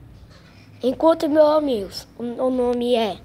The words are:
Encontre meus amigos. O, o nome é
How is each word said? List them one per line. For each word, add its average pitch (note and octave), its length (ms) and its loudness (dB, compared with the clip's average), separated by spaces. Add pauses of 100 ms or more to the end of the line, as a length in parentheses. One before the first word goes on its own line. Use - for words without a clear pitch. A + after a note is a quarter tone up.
(840)
Encontre D#4+ 460 2
meus D4+ 220 4
amigos. C4+ 680 -2
O, A3+ 60 -14
o A#3+ 280 -4
nome B3 440 -2
é G#3+ 300 -2